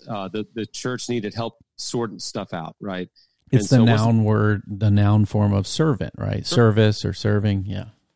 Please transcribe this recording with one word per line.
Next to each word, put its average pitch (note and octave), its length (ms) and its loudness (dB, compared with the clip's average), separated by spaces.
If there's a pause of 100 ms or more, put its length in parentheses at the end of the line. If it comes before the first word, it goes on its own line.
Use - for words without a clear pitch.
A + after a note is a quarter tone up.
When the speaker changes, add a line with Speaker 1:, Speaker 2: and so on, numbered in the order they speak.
Speaker 1:
uh, G2+ 200 -8
the, G#2+ 260 -6
the A2 120 -6
church - 420 -8
needed G#2+ 260 -6
help A#2 200 -8 (220)
sorting A2+ 420 -6
stuff - 340 -10
out, E2 280 -10
right? F#2 280 -8 (420)
Speaker 2:
It's G#2 220 2
Speaker 1:
And B2+ 100 6
Speaker 2:
the A#2 40 6
Speaker 1:
so A#2 40 6
it - 20 4
wasn't A2+ 240 2
Speaker 2:
noun A2 80 2
word, G#2+ 420 2
the G#2 240 -2
noun G#2 340 4
form G#2 280 0
of G2 140 0
servant, D3+ 500 -2
right? G#2 300 -6
Speaker 1:
Sure. - 100 -2
Speaker 2:
Service A2 480 4
or G#2 80 -2
serving, G#2 540 -2
yeah. G2 200 -10 (300)